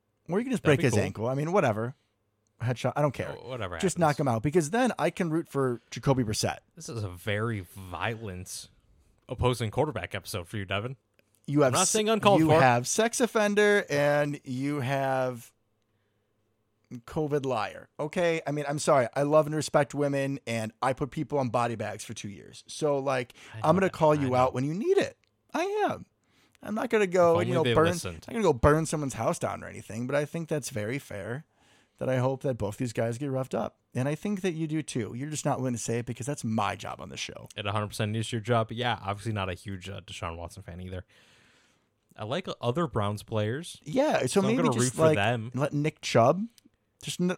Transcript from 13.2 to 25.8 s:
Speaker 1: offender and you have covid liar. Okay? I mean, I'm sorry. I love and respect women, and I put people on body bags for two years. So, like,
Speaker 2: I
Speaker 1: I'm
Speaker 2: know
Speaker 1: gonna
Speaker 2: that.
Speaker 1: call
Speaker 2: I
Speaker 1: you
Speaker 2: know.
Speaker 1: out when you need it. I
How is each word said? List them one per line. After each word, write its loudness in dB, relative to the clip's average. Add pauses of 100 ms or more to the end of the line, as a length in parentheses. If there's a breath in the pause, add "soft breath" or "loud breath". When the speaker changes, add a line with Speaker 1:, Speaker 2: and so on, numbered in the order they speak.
Speaker 1:
offender 4
and 2
you -4
have -2 (1500)
covid -2
liar. -4 (120)
Okay? 0
I -4
mean, -4
I'm -4
sorry. 4
I 0
love 4
and -4
respect 0
women, 0
and -2 (100)
I 2
put -4
people -2
on 0
body 0
bags -8
for -12
two -12
years. -18
So, 0
like, -2 (200 loud breath)
Speaker 2:
I 0
Speaker 1:
I'm 8
Speaker 2:
know 4
Speaker 1:
gonna 4
Speaker 2:
that. 0
Speaker 1:
call 6
Speaker 2:
I 4
Speaker 1:
you 0
Speaker 2:
know. 2
Speaker 1:
out 6
when -2
you -2
need 2
it. 0 (360)
I 0 (260)